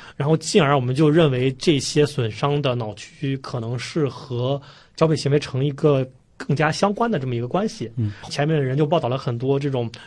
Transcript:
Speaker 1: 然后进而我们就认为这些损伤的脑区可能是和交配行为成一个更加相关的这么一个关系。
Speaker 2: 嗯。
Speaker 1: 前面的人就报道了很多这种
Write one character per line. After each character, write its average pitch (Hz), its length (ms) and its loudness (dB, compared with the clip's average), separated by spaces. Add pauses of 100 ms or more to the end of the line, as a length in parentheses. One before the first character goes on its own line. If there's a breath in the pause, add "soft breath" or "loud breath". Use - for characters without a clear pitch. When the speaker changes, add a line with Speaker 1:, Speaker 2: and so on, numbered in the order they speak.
(160 loud breath)
Speaker 1:
然 143 120 -2
后 160 80 4
进 185 240 2
而 143 140 4
我 139 60 4
们 123 120 -2
就 151 160 4
认 151 220 6
为 127 220 0
这 143 260 2
些 147 260 2
损 120 240 -2
伤 143 320 0
的 131 140 0
脑 110 200 -6
区 - 420 -8
可 135 240 -8
能 120 180 -6
是 143 300 -2
和 123 520 -4 (360 loud breath)
交 160 100 4
配 156 80 2
行 135 160 -2
为 151 80 4
成 131 260 -4
一 147 80 0
个 139 320 2 (320)
更 - 200 -4
加 156 160 0
相 196 200 0
关 233 180 -2
的 190 80 0
这 131 80 -6
么 123 80 -4
一 117 60 -2
个 123 60 -4
关 190 220 -2
系。 113 280 -10
Speaker 2:
嗯。 107 160 -2 (180)
Speaker 1:
前 147 180 -2
面 160 80 2
的 143 60 2
人 131 140 0
就 151 100 2
报 165 120 2
道 120 120 -2
了 131 80 -2
很 123 180 -4
多 135 240 0
这 143 100 -2
种 120 200 -2 (160 loud breath)